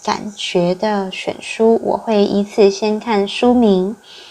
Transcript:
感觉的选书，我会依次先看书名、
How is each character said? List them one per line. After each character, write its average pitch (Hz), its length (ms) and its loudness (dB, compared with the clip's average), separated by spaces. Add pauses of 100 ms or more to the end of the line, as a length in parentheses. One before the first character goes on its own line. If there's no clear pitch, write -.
感 208 320 -6
觉 175 380 -2
的 196 380 -4
选 - 280 -8
书， 226 440 2
我 - 120 -2
会 208 300 0
依 202 180 0
次 202 280 4
先 214 280 -2
看 208 280 -2
书 247 260 2
名、 208 420 2 (360)